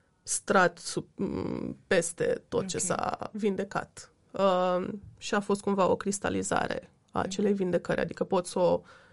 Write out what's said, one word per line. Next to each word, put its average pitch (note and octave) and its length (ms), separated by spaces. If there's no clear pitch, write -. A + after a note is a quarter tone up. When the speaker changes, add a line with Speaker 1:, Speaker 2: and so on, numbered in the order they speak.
Speaker 1:
strat F3+ 540
sub, - 280
m, - 600
peste - 600
tot - 200
ce F3+ 100
Speaker 2:
Ok. - 60
Speaker 1:
s-a - 500
vindecat. G3+ 760
Uh, F3+ 560
și - 180
a G#3 40
fost G3+ 220
cumva F#3+ 280
o F3+ 60
cristalizare - 960
a - 60
Speaker 2:
Mhm. - 100
Speaker 1:
acelei G3+ 260
vindecări, F3+ 480
adică - 220
pot F#3 220
să - 140
o, F3 220